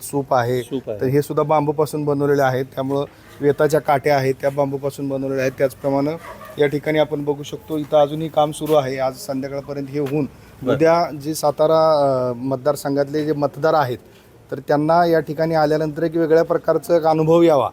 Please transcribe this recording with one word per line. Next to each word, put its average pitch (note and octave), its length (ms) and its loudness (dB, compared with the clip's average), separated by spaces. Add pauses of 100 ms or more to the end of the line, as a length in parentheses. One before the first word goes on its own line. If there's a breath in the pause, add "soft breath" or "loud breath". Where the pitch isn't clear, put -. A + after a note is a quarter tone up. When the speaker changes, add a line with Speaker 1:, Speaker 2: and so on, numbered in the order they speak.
Speaker 1:
सूप C#3+ 320 -4
आहे, B2 280 0
Speaker 2:
सूप B2 280 -10
आहे. G#2+ 120 -8
Speaker 1:
तर - 40 0
हे C#3 160 2
सुद्धा D3+ 220 -2
बांबूपासून D3+ 600 0
बनवलेले C#3+ 360 0
आहेत. C3 240 0
त्यामुळं C#3 400 -4 (360 loud breath)
वेताच्या D3 400 2
काट्या C#3+ 360 2
आहेत, C3+ 240 0
त्या C#3+ 80 -2
बांबूपासून C#3 600 -4
बनवलेल्या C3+ 320 -4
आहेत. C3 160 0
त्याचप्रमाणे C#3 540 0 (500)
या D3 60 6
ठिकाणी D3+ 320 0
आपण D3 240 0
बघू C#3+ 200 -4
शकतो, D#3 340 -8
इथं D3+ 200 0
अजूनही D3+ 300 2
काम D3+ 240 0
सुरू D3+ 220 -2
आहे. C3+ 240 2
आज C3 180 -2
संध्याकाळपर्यंत C#3 720 -8
हे C#3 120 -6
होऊन C#3+ 280 -2 (360 loud breath)
Speaker 2:
बरं. B2+ 120 0
Speaker 1:
उद्या E3 400 2
जे D3 180 -8
सातारा, D#3 600 2
अ, C3+ 400 2
मतदारसंघातले C#3 920 -2
जे D#3 80 -2
मतदार D3 400 0
आहेत, B2+ 240 0 (540 soft breath)
तर C#3 80 -8
त्यांना D#3 460 2
या E3 140 2
ठिकाणी D#3+ 360 -2
आल्यानंतर D#3 480 0
एक E3 120 -2
वेगळ्या E3 280 4
प्रकारचा E3 540 0
एक D#3 60 0
अनुभव D#3+ 380 4
यावा. C#3+ 320 4